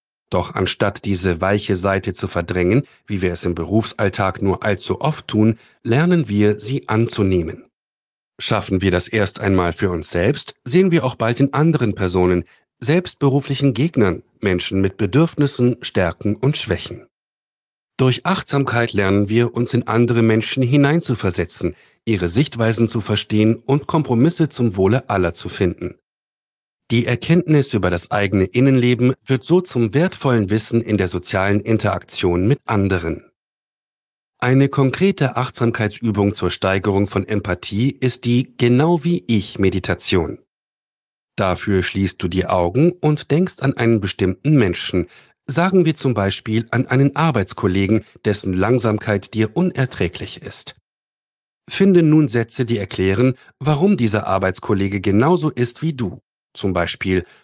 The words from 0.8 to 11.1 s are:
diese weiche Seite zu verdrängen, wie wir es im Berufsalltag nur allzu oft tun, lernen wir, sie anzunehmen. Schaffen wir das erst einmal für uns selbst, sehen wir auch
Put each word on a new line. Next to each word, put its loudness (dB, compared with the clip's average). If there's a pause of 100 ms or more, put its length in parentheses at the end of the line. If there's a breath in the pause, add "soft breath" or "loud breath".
diese 0
weiche 0
Seite -2
zu -4
verdrängen, 0 (220 loud breath)
wie -6
wir 0
es -6
im -2
Berufsalltag -2
nur -2
allzu -4
oft -4
tun, 2 (260 soft breath)
lernen 2
wir, 2
sie -6
anzunehmen. 0 (720)
Schaffen -2
wir 2
das 0
erst -2
einmal 0
für -2
uns -6
selbst, -2 (100)
sehen 2
wir 2
auch -4